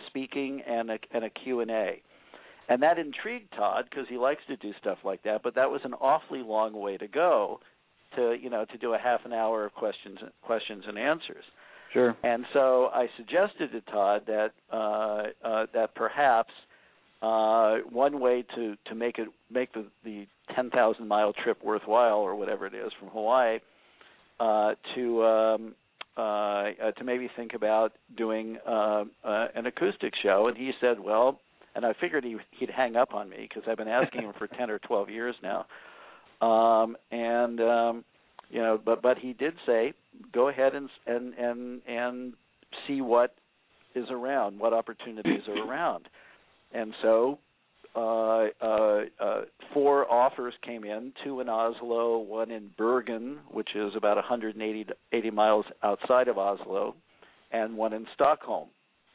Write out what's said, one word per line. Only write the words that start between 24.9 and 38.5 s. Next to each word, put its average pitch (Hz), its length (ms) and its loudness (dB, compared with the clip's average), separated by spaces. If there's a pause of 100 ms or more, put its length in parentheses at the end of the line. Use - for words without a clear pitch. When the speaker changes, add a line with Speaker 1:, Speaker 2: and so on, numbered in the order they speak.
Speaker 1:
to, 117 300 0
um, 110 500 4 (420)
uh, 120 40 -4
uh, 104 760 -2
to 117 80 -12
maybe 123 320 -4
think 117 180 -10
about 110 380 2 (240)
doing, 113 500 -4
uh, 107 380 2 (200)
uh, 110 300 0
an 117 120 -4
acoustic 170 460 -4 (100)
show. 101 260 4
And 123 80 -2
he 127 240 -6
said, 120 200 2
"Well," 110 400 2 (340)
and 113 100 -4
I 117 160 2
figured 156 240 -2
he, 117 120 -8 (160)
he'd - 180 -6
hang 117 260 -2
up 123 180 2
on 104 140 -6
me 110 240 -14
'cause 104 140 -12
I've 113 120 -2
been 110 100 -8
asking 123 340 0
him 104 160 -10
for 117 80 -6
<laughs> - 120 -12
ten 120 120 -4
or 104 80 -4
twelve 101 320 -2
years 117 320 -6
now. 98 240 -6 (760)
Um, 113 560 6 (140)
and, 117 500 0
um, 117 440 2 (440)
you 120 140 -6